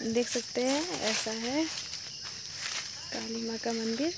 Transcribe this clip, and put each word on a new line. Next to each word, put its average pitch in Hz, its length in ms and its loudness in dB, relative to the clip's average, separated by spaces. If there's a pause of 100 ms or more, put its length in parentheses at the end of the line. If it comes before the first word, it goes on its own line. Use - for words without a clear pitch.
देख 233 240 4
सकते - 360 0
हैं 269 180 6 (200)
ऐसा 220 320 2
है 240 300 2 (1400)
काली 226 360 -4
माँ 226 160 -2
का 233 140 0
मंदिर 226 460 2